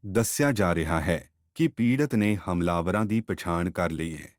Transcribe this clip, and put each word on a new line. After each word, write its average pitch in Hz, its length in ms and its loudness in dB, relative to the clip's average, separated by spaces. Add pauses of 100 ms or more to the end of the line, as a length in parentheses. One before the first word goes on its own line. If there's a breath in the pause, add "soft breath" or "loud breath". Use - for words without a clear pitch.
ਦੱਸਿਆ 113 480 0
ਜਾ 95 240 2
ਰਿਹਾ 80 260 0
ਹੈ 82 220 0 (320)
ਕਿ 165 120 2
ਪੀੜਤ 127 480 0
ਨੇ 104 220 2 (140)
ਹਮਲਾਵਰਾਂ 87 540 0
ਦੀ 110 160 0
ਪਛਾਣ 87 480 -2
ਕਰ 85 220 -2
ਲਈ 80 220 -6
ਹੈ 76 260 -14